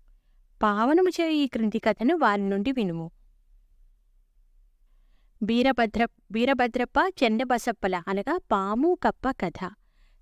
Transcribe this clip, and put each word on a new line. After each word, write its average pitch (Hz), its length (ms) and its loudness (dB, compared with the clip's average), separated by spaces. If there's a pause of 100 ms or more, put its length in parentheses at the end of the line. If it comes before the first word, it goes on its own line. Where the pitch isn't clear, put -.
(640)
పావనము 247 460 2
చేయు 320 220 -2
ఈ 294 160 0
క్రింది 220 320 -2
కథను 226 360 0
వారి 214 260 2
నుండి 196 300 -2
వినుము. 170 400 -4 (2250)
వీరభద్ర-, 233 680 2 (220)
వీరభద్రప్ప 247 840 0 (100)
చెన్నబసప్పల 220 840 0
అనగా 202 320 -2 (120)
పాము 226 520 0
కప్ప 247 280 0
కథ. 185 400 -6 (500)